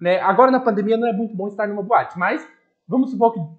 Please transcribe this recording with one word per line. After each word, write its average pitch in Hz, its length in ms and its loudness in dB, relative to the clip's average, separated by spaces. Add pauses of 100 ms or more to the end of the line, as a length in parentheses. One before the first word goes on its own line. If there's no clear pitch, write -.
né? 175 200 2
Agora 196 300 4
na 254 80 2
pandemia 220 380 0
não 233 100 -2
é 233 60 -2
muito 220 240 -4
bom 190 100 -6
estar 202 220 -4
numa 208 140 -6
boate, 196 360 0
mas 208 260 -2 (440)
vamos 262 240 0
supor 233 200 2
que 214 80 -8 (180)